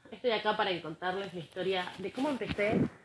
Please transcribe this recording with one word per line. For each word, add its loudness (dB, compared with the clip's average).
estoy 0
acá 2
para 2
contarles -4
mi -6
historia -2
de -4
cómo 0
empecé 2